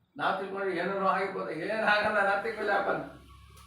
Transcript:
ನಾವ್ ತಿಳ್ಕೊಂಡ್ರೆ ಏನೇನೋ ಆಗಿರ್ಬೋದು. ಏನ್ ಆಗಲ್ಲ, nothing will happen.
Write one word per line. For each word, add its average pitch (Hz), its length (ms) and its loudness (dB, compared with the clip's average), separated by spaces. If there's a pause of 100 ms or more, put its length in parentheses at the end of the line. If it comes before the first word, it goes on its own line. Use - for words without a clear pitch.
(180)
ನಾವ್ 185 220 0
ತಿಳ್ಕೊಂಡ್ರೆ 196 320 -4
ಏನೇನೋ 190 360 0
ಆಗಿರ್ಬೋದು. 190 440 0
ಏನ್ 170 200 -4
ಆಗಲ್ಲ, 214 460 2
nothing 202 420 0
will 208 120 0
happen. - 280 0 (680)